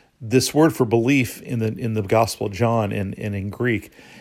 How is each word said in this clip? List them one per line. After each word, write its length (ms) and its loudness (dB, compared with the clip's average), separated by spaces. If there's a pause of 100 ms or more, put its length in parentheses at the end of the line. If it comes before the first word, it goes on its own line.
(180)
This 360 0
word 200 6
for 120 2
belief 560 2
in 160 -6
the, 180 -2
in 160 -6
the 100 -2
Gospel 440 0
of 80 -6
John 360 0
and, 280 -6
and 160 -6
in 160 -6
Greek 400 -4 (300)